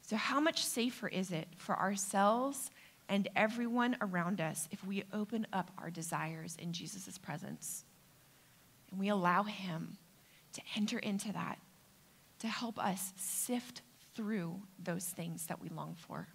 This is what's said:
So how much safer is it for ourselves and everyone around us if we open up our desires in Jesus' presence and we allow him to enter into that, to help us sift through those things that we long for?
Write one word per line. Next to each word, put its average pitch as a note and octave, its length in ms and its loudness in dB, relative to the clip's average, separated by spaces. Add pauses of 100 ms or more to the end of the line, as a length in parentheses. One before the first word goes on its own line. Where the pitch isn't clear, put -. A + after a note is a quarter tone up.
So - 160 0
how C4+ 240 4
much D#4+ 240 4
safer A#3+ 420 0
is F#3 240 0
it D#3+ 240 -2
for - 240 0
ourselves G3+ 880 4 (380)
and G3 260 4
everyone A#3+ 680 4
around F3+ 400 2
us - 280 -2
if - 160 -10
we G3 280 -2
open G#3+ 400 -2
up F3+ 240 0
our - 120 -6
desires D#3+ 720 -4
in E3+ 140 -4
Jesus' F#3 440 -8
presence - 680 -8 (1040)
and F#3+ 80 -6
we G3 80 2
allow F#3+ 360 6
him F3+ 540 -4 (540)
to - 100 -12 (140)
enter A3 240 2
into G3+ 320 -2
that, - 280 -4 (800)
to A3+ 100 -2
help G#3+ 280 -2
us - 380 0
sift - 680 -2 (320)
through G3 460 -2 (240)
those F3+ 220 -2
things E3+ 400 -6
that - 160 -6
we - 80 -8
long D#3+ 280 -6
for? - 380 -8